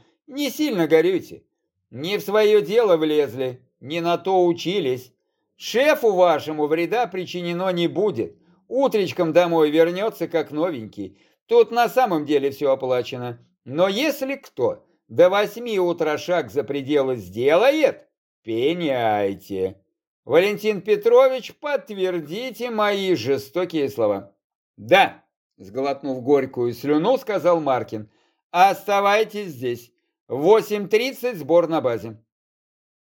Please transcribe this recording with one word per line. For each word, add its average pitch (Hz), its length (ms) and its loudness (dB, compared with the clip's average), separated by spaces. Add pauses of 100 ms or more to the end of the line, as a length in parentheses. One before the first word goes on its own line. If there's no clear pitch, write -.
(260)
«не 277 240 -6
сильно 220 380 -2
горюйте. 160 560 0 (460)
Не 170 280 -6
в 175 40 -6
своё 208 400 4
дело 196 340 2
влезли, 135 680 0 (200)
не 147 180 -8
на 170 180 0
то 185 280 2
учились. 170 680 -2 (460)
Шефу 262 560 2
вашему 151 540 2
вреда 170 400 -2
причинено 175 640 -6
не 175 160 0
будет. 143 500 -4 (320)
Утречком 190 640 0
домой 165 360 4
вернётся, 175 600 0
как 156 220 -4
новенький. 117 680 -8 (260)
Тут 233 260 4
на 233 180 2
самом 190 360 0
деле 139 260 0
всё 139 200 0
оплачено. 123 760 -4 (200)
Но 160 240 0
если 269 460 -2
кто - 500 -6 (240)
до 151 200 6
восьми 214 480 -2
утра 170 400 0
шаг 156 320 -4
за 127 140 -2
пределы 135 540 -2
сделает, 147 880 2 (360)
пеняйте. 110 1300 -2 (480)
Валентин 196 580 0
Петрович, 233 760 2
подтвердите 208 1120 -6
мои 202 460 0
жестокие 139 720 -2
слова». 104 440 -2 (440)
«Да», 156 440 2 (400)
сглотнув 131 600 -6
горькую 131 500 0
слюну, 151 440 0
сказал 175 440 0
Маркин, 117 480 -4 (420)
«оставайтесь 202 960 2
здесь. 123 440 -8 (360)
В 123 100 -6
восемь 202 500 2
тридцать 240 500 -2
сбор 160 300 2
на 156 140 -2
базе». 113 360 -4 (880)